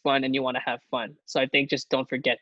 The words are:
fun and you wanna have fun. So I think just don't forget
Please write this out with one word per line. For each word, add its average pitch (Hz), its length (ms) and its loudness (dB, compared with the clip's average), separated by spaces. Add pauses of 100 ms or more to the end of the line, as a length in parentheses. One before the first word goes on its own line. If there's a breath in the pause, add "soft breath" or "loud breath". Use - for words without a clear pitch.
fun 135 200 2
and 131 120 0
you 135 80 0
wanna 127 220 -2
have 120 160 -4 (100)
fun. 117 240 -4 (100)
So - 160 0
I 131 60 2
think 139 240 2
just 139 180 -4
don't 131 200 0
forget 123 320 -2